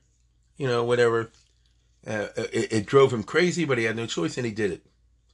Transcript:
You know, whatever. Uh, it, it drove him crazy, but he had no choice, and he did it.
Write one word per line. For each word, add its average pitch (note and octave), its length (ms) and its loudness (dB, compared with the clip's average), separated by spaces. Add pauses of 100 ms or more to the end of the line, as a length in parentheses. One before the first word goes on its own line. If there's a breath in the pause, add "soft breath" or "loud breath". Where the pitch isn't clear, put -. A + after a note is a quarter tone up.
(580)
You C#3 80 -6
know, A#2+ 180 0
whatever. A#2 460 2 (760)
Uh, G#2 300 -6
it, A2+ 360 -4
it G#2+ 140 0
drove C#3 280 6
him G#2+ 80 -4
crazy, E3+ 420 0
but C3+ 140 0
he A2+ 60 -2
had A2+ 120 -2
no A#2 100 -6
choice, E3 300 -4
and B2+ 80 -6
he A2+ 80 -6
did G2+ 180 -2
it. D#2+ 120 -10 (520)